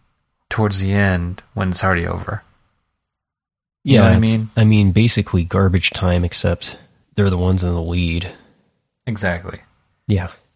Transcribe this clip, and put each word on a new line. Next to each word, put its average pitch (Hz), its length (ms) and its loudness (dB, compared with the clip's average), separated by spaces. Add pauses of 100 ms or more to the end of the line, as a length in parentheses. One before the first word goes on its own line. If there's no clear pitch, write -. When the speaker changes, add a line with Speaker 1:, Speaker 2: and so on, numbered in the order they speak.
(500)
Speaker 1:
towards 101 320 0
the 98 100 -2
end 92 500 0 (120)
when 95 160 -2
it's 90 120 0
already 87 240 0
over. 87 360 -8 (1400)
You 135 120 4
Speaker 2:
Yeah, 110 60 8
Speaker 1:
know 98 80 6
what 92 40 6
I 92 40 4
Speaker 2:
it's, 113 120 4
Speaker 1:
mean? 110 260 -2
Speaker 2:
I 113 80 4
mean, 104 280 4
basically 104 520 0
garbage 95 460 0
time, 90 340 0
except - 520 -4 (400)
they're 101 140 2
the 90 60 -2
ones 92 280 0
in 87 100 -2
the 85 80 -4
lead. 85 480 -4 (800)
Speaker 1:
Exactly. 92 500 -6 (480)
Speaker 2:
Yeah. 92 220 -2 (260)